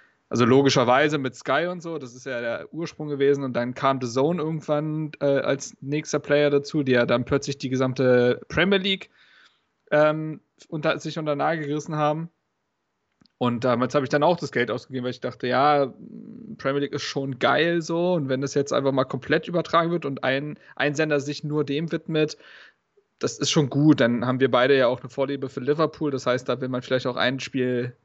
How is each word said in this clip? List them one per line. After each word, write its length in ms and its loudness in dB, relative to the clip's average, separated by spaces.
also 160 2
logischerweise 720 4
mit 180 -6
Sky 320 -2
und 140 -8
so, 160 -8
das 180 -14
ist 100 -20
ja 140 -6
der 340 -6
Ursprung 360 -8
gewesen 340 2
und 80 -4
dann 220 -2
kam 280 0
The 80 -2
Zone 320 0
irgendwann, 760 -4
äh, 60 -2
als 560 0
nächster 380 -4
Player 300 2
dazu, 340 0
die 100 2
ja 120 4
dann 200 2
plötzlich 320 -2
die 120 -8
gesamte 760 2
Premier 320 2
League, 300 -4
ähm, 480 2
unter, 280 -2
sich 220 -8
unter 160 -2
Nagel 320 -2
gerissen 300 -4
haben. 320 0
Und 280 -2
damals 280 2
habe 120 2
ich 40 -6
dann 140 2
auch 140 4
das 160 -8
Geld 180 0
ausgegeben, 320 -8
weil 80 -4
ich 80 -12
dachte, 260 -8
ja, 480 4
Premier 220 -2
League 140 -4
ist 100 -6
schon 340 -6
geil 440 2
so 320 0
und 160 0
wenn 100 0
das 140 -4
jetzt 180 0
einfach 220 2
mal 100 2
komplett 440 -2
übertragen 440 0
wird 140 -2
und 180 -6
ein, 340 -2
ein 200 0
Sender 240 2
sich 240 -6
nur 220 -2
dem 260 -4
widmet, 460 -2
das 200 -4
ist 120 -2
schon 180 2
gut. 300 6
Dann 260 2
haben 140 0
wir 100 4
beide 260 4
ja 120 4
auch 140 -2
eine 80 -14
Vorliebe 400 -4
für 100 -12
Liverpool, 520 -2
das 140 -4
heißt, 220 0
da 140 -2
will 80 -4
man 120 -4
vielleicht 240 -2
auch 120 -4
ein 240 0
Spiel 640 -4